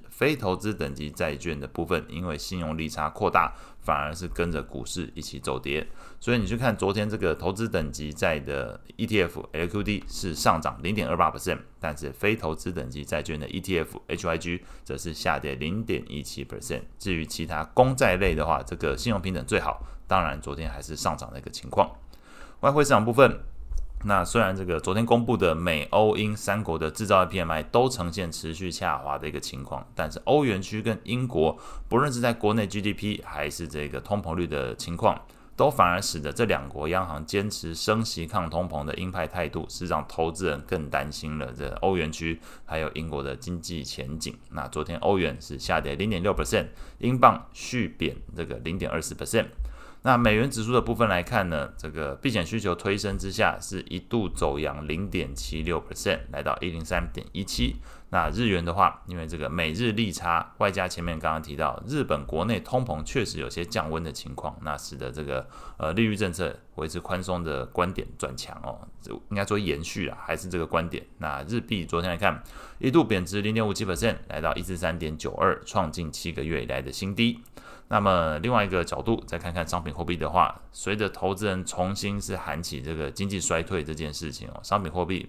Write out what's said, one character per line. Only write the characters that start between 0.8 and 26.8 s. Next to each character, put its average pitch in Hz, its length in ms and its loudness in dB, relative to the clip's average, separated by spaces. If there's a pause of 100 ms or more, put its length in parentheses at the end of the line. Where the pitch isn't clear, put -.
级 73 160 -6
债 76 240 -2
券 78 240 -4
的 69 80 -6
部 - 200 -4
分， 82 240 2
因 90 160 -6
为 78 100 -4
信 92 220 -6
用 80 180 -2
利 80 140 -2
差 78 180 -2
扩 92 220 2
大， 85 240 4 (260)
反 73 160 2
而 73 180 -2
是 90 140 -6
跟 85 240 0
着 73 100 -2
股 65 220 -8
市 - 300 -4
一 - 80 -8
起 69 180 -10
走 65 180 -2
跌。 69 280 -2 (340)
所 120 140 2
以 - 20 6
你 107 100 2
去 117 120 0
看 120 180 2
昨 98 160 4
天 104 160 0
这 107 80 -2
个 85 180 2
投 - 160 0
资 104 160 -2
等 80 240 0
级 76 220 -6
债 80 260 2
的 67 400 -4 (180)
E 110 100 0
T 101 180 4
FL 85 460 -2
Q 104 120 0
D 104 240 0
是 - 280 -4
上 85 260 4
涨 76 220 -2
零 92 120 0
点 82 140 0
二 85 80 2
八 82 140 6
percent， - 300 -2 (180)
但 78 180 -4
是 69 160 -6
非 107 240 2
投 80 180 -2
资 90 160 -4
等 80 200 -4
级 71 120 -6
债 76 200 -2
券 76 180 -4
的 67 80 -6
E 87 140 -4
T 90 160 2
F - 300 -4
H 80 180 -2
Y 82 100 2
G 85 260 -4 (220)
则 67 140 -6
是 82 160 -6
下 73 240 2
跌 71 160 -4
零 80 280 -2
点 95 240 -2
一 71 160 -6
七 69 220 -8
percent。 - 380 -6 (160)
至 95 160 0
于 80 100 0
其 - 220 -6
他 78 260 -2
公 131 240 -2
债 113 200 4
类 92 180 2
的 78 100 0
话， 76 180 0
这 82 140 -8
个 73 180 0
信 85 160 -2
用 101 120 0
平 92 100 -4
等 76 140 -4
最 104 120 2
好， 80 240 -2 (240)
当 95 160 4
然 73 160 -2
昨 69 160 -6
天 78 160 -4
还 71 120 -8
是 80 120 -8
上 78 220 0
涨 - 160 -10
的 - 60 -10
一 - 40 -10
个 - 80 -10
情 - 200 -10
况。 - 200 6 (680)
外 - 100 6
汇 147 140 8
市 143 60 4
场 107 120 10
部 113 80 4
分， 123 300 8 (640)
那 101 180 4
虽 90 160 2
然 95 160 6
这 95 120 -4
个 85 120 2
昨 92 140 0
天 113 140 2
公 117 180 6
布 120 100 4
的 87 200 6
美 80 380 0
欧 107 220 8
英 107 220 0
三 101 260 0
国 82 160 -2
的 78 120 0